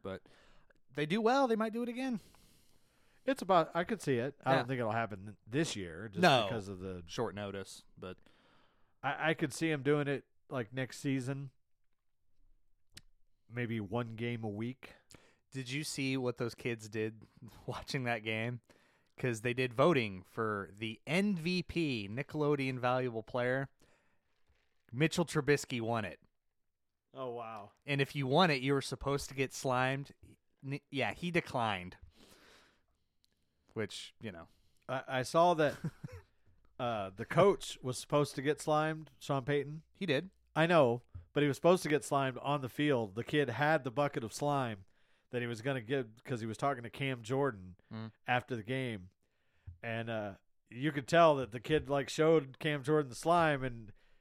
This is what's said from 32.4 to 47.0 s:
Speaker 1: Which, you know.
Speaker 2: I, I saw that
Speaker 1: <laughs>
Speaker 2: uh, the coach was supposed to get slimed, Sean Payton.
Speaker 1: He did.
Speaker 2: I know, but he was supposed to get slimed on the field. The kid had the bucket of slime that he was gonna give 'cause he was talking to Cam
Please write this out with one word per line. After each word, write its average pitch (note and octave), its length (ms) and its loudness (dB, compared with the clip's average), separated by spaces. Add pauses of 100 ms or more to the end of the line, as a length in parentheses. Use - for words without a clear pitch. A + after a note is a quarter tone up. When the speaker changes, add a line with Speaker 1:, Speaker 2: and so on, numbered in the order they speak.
Speaker 1:
Which, - 460 -8
you A2 120 -10
know. E2 160 -14 (400)
Speaker 2:
I, C3 180 -4
I C3 160 0
saw E3+ 320 6
that D3+ 200 2 (520)
Speaker 1:
<laughs> - 540 -20
Speaker 2:
uh, A2 340 -2
the G#2+ 100 -6
coach F3+ 580 2
was B2+ 160 -4
supposed D3 360 0
to C#3 80 -6
get C#3+ 180 0
slimed, D#3 500 0 (100)
Sean C#3 240 -2
Payton. C#3+ 380 -2 (120)
Speaker 1:
He G3 120 -6
did. D#3+ 240 0 (260)
Speaker 2:
I D#3 100 6
know, C3 360 6 (300)
but C#3+ 120 4
he D3 40 4
was C3+ 80 0
supposed F3 280 6
to D#3+ 40 -2
get D3 160 4
slimed C3+ 380 0
on C#3+ 200 0
the B2 60 -6
field. A#2 460 2
The A2+ 100 -4
kid D3 260 2
had D3 340 2
the C3 80 -2
bucket C#3+ 320 0
of G#2+ 80 -6
slime C3+ 460 -2 (520)
that B2 100 -2
he A#2+ 80 -2
was A2+ 140 -6
gonna C3+ 180 -2
give B2 260 -2 (180)
'cause A#2+ 160 -4
he A2+ 60 -4
was A2 100 -6
talking C#3 280 -2
to A2 60 -10
Cam C3 340 -4